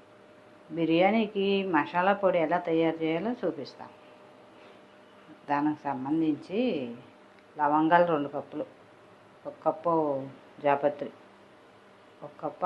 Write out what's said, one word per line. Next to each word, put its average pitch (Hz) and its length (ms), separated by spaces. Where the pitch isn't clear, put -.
బిర్యానీకి 196 680
మసాలా 175 480
పొడి 180 240
ఎలా 170 220
తయారు 165 340
చేయాలో 165 300
చూపిస్తాను. 139 540
దానికి 143 380
సంబంధించి 147 760
లవంగాలు 160 540
రెండు 143 220
కప్పులు, 143 320
ఒక 143 60
కప్పు 160 300
జాపత్రి, 143 480
ఒక - 40
కప్పు 160 220